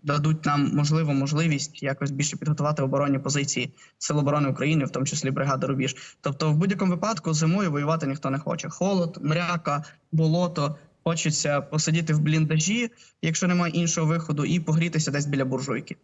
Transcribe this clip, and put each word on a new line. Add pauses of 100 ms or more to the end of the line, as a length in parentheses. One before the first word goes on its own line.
дадуть
нам,
можливо,
можливість
якось
більше
підготувати
оборонні
позиції (240)
Сил
оборони
України,
в
тому
числі
бригади
"Рубіж".
Тобто
в
будь-якому
випадку
зимою
воювати
ніхто
не
хоче.
Холод,
мряка, (280)
болото, (280)
хочеться
посидіти
в
бліндажі, (300)
якщо
немає
іншого
виходу,
і
погрітися
десь
біля
буржуйки.